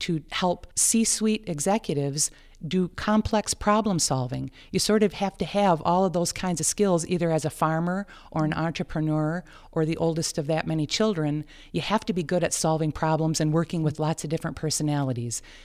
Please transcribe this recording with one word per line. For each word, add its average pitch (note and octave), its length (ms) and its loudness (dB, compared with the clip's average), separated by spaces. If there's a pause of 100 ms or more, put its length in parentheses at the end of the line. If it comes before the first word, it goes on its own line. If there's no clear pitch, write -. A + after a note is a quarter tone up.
to D#3+ 200 -2 (120)
help - 420 -2
C-suite A3 720 0
executives D3 840 -2 (360)
do F3+ 220 0
complex G#3+ 640 0
problem G#3 440 2
solving. C3 500 -2 (220)
You F#3+ 80 -2
sort G#3 240 4
of G#3 120 2
have G3 240 -4
to F#3+ 60 -2
have F#3+ 380 2
all F3+ 220 4
of F#3 80 0
those E3+ 200 0
kinds - 280 -2
of D#3 60 -2
skills, F3+ 420 2
either E3+ 240 0
as D#3+ 120 2
a D#3 60 0
farmer F3 560 0 (240)
or - 140 0
an D#3 80 0
entrepreneur D#3 920 -2 (300)
or D#3+ 120 2
the D#3+ 120 0
oldest E3 420 -2
of D3 80 -2
that D#3 200 0
many D#3+ 200 0
children. D3+ 580 0 (280)
You E3 80 -2
have G3+ 240 0
to A#3 80 -2
be F3 100 0
good E3+ 220 0
at - 80 0
solving D#3+ 400 2
problems D#3+ 480 2
and D#3 120 2
working E3 300 0
with D3 160 0
lots D#3 240 -2
of D3+ 80 -4
different D#3+ 260 -4
personalities. C#3 880 -2 (220)